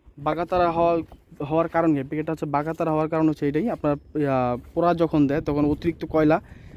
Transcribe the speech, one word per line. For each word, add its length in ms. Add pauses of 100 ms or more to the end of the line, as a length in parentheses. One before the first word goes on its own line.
(180)
বাঁকাতারা 520
হওয়া, 240 (500)
হওয়ার 240
কারণ 260
কি? 80
পিকেটটা 300
হচ্ছে 140
বাঁকাতারা 440
হওয়ার 180
কারণ 200
হচ্ছে 200
এটাই, 220
আপনার, 260 (240)
ইয়া, 360 (180)
পোড়া 200
যখন 320
দেয় 140
তখন 300
অতিরিক্ত 340
কয়লা 360 (360)